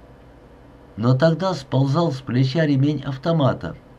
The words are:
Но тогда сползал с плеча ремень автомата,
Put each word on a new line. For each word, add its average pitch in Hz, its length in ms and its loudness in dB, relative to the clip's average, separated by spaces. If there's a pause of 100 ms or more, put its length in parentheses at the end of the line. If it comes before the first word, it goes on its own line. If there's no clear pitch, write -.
(960)
Но 123 220 2
тогда 165 360 2
сползал 139 580 0
с 127 100 -8
плеча 135 440 0
ремень 143 380 0
автомата, 139 720 -2 (240)